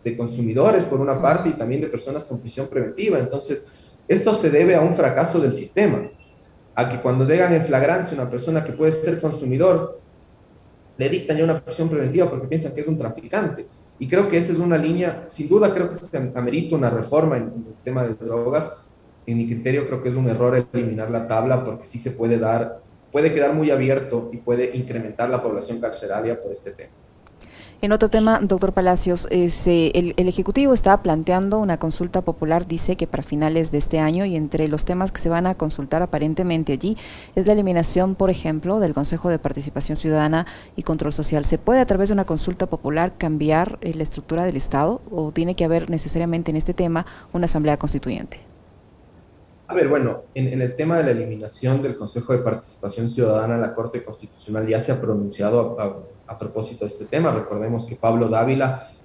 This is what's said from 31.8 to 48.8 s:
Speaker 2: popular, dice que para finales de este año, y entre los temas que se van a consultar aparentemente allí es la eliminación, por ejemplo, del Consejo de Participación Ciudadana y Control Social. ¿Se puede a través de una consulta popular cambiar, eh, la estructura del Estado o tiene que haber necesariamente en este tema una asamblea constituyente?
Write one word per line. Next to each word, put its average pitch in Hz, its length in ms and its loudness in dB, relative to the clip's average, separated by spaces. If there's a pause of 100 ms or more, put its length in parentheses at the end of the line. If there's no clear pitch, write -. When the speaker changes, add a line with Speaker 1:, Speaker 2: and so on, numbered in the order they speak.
Speaker 2:
popular, 165 440 -2
dice 170 300 -2
que 165 100 -2
para 143 160 -6
finales 156 500 0
de 147 60 2
este 147 200 0
año, 160 260 2
y 190 120 -2
entre 156 320 -2
los 151 180 -2
temas 180 260 -2
que - 80 -8
se - 80 0
van 170 180 2
a 185 100 0
consultar - 440 -2
aparentemente 160 720 0
allí 180 240 -2 (380)
es 190 120 2
la 208 60 6
eliminación, 185 600 2
por 190 160 2
ejemplo, 165 500 -2
del 160 140 0
Consejo 151 340 -2
de 165 100 2
Participación 147 580 -4
Ciudadana 156 500 0 (300)
y 170 60 -10
Control 151 300 -2
Social. 147 320 -2
¿Se 156 140 2
puede 254 220 4
a 247 60 4
través 196 220 2
de 214 60 2
una 196 100 2
consulta 175 420 -2
popular 165 520 -2
cambiar, 156 640 0
eh, 170 100 -6
la 160 120 -4
estructura 165 420 -4
del 170 100 -2
Estado 147 540 0
o 156 220 -4
tiene 170 220 -2
que 175 120 0
haber 165 240 0
necesariamente 165 640 -2
en 156 40 0
este 156 160 0
tema 170 320 0 (300)
una 175 120 0
asamblea 151 300 2
constituyente? - 640 -6 (1300)